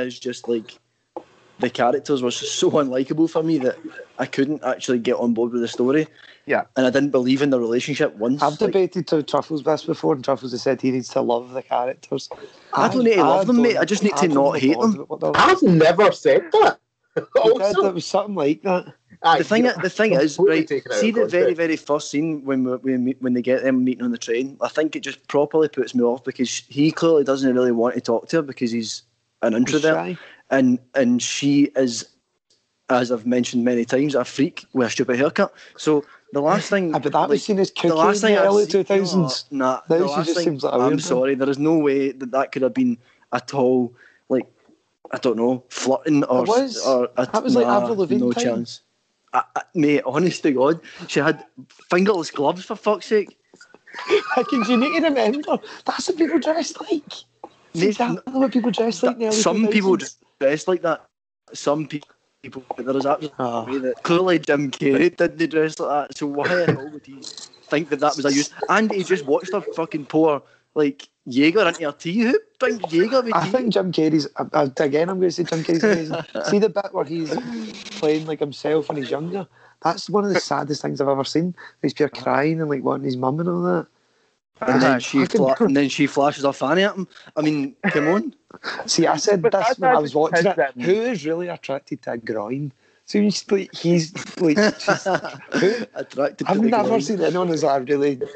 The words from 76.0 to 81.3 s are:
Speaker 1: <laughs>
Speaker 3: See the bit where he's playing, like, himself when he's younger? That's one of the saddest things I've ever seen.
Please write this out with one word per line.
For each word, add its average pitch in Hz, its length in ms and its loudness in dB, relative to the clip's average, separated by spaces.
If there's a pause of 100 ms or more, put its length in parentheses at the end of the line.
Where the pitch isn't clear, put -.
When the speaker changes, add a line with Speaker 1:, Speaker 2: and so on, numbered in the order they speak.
Speaker 1:
<laughs> 147 120 -6
Speaker 3:
See 190 120 2
the 214 120 2
bit 196 220 -4
where 175 120 -4
he's 160 260 -6 (680)
playing, 156 280 0
like, 156 140 -6
himself 151 480 -2
when 156 100 -4
he's 127 120 -6
younger? 170 360 -6 (360)
That's 170 280 -4
one 196 140 2
of 202 80 -2
the 165 80 2
saddest 143 420 -4
things 147 180 -4
I've 139 80 2
ever 135 160 0
seen. 170 300 -2 (280)